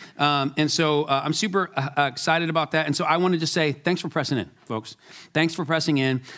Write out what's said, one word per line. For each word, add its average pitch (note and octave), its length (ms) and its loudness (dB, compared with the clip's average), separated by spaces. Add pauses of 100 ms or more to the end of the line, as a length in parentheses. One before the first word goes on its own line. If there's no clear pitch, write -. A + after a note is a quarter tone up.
(200)
Um, C#3+ 380 2
and D#3 120 2
so, D3+ 360 2
uh, C#3 180 0
I'm D3+ 100 -2
super, F#3+ 420 -2
uh, C3+ 220 -2
uh, D3 40 2 (100)
excited E3 380 0
about D#3+ 220 -2
that. D#3 140 2
And C#3+ 100 0
so F3 100 -2
I D#3 120 4
wanted F3+ 220 2
to D#3+ 80 0
say, D#3 240 0
thanks F3 280 -2
for D#3 100 -6
pressing C#3+ 280 -2
in, G#2 140 -4 (140)
folks. A2+ 300 -8 (380)
Thanks D#3+ 220 0
for E3 100 -4
pressing D#3 320 2
in. C3+ 240 2 (160)